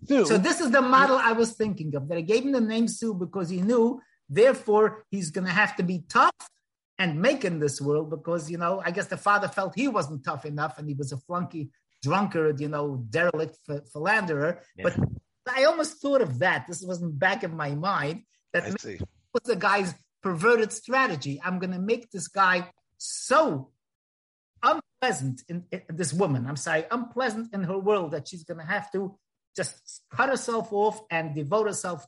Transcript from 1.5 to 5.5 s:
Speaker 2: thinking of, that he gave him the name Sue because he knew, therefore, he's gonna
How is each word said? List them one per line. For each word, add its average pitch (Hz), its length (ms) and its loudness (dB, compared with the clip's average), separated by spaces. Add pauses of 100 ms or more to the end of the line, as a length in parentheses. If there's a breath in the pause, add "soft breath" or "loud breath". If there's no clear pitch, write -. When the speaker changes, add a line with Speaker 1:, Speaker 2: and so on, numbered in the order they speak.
Speaker 2:
thinking 175 400 -4
of, 143 120 -4
that 170 100 -4
he 165 60 -4
gave 220 220 2
him 277 80 0
the 247 80 2
name 226 260 2
Sue 220 260 -4
because 180 360 -4
he 185 120 -4
knew, 233 380 4 (300 loud breath)
therefore, 214 840 4
he's 190 180 -4
gonna 180 220 -4